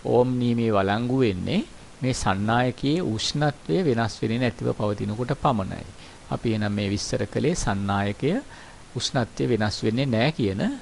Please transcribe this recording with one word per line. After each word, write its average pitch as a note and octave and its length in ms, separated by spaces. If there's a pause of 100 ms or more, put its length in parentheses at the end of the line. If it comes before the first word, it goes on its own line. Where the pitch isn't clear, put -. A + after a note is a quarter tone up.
ඕම් B2 340
නියමයේ A#2 380
වළංගු G#2+ 460
වෙන්නේ G2+ 420 (360)
මේ C3 160
සන්නායකයේ B2 920
උෂ්ණත්වය D3 760
වෙනස් A#2 340
වෙන්නේ A2+ 240
නැතිව A#2+ 320
පවතිනකොට G#2+ 640
පමණයි. G2 500 (420)
අපි A#2+ 200
එහෙනම් G#2 240
මේ G2+ 160
විස්තර G2+ 360
කළේ C3 300
සන්නායකය G3 760 (600)
උෂ්ණත්වය B2+ 560
වෙනස් G#2+ 340
වෙන්නේ A2+ 240
නැහැ A#2+ 260
කියන G#2 300 (200)